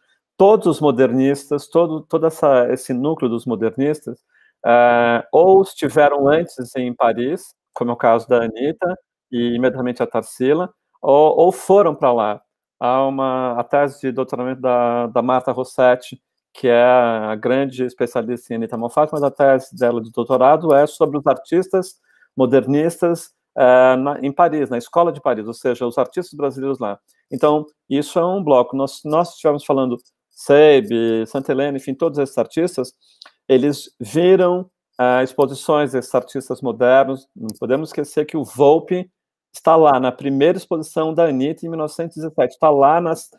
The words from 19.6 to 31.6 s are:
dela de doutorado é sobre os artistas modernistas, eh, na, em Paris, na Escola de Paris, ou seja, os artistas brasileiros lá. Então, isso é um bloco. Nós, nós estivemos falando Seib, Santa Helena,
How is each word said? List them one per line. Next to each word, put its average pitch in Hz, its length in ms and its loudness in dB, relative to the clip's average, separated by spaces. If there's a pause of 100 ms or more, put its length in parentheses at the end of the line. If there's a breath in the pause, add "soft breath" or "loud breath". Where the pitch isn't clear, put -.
dela 120 260 0
de 113 100 -16
doutorado 139 640 2
é 143 140 4
sobre 147 300 -4
os 139 100 -2
artistas 185 680 -2 (400)
modernistas, 147 960 0 (260)
eh, 127 380 6
na, 139 260 -4
em 139 100 -4
Paris, 151 380 0
na 123 80 -6
Escola 170 340 0
de 143 100 -16
Paris, 107 260 -4
ou 117 60 -12
seja, 127 320 -4
os 117 120 -6
artistas 139 360 -6
brasileiros 135 460 -6
lá. 101 200 -8 (320)
Então, 151 340 0 (240)
isso 143 300 -4
é 170 60 0
um 185 180 -4
bloco. 135 320 2
Nós, 135 280 -6
nós 160 300 -2
estivemos 147 320 -4
falando 131 320 -2 (320)
Seib, 117 1000 2
Santa 135 240 -6
Helena, 139 260 -2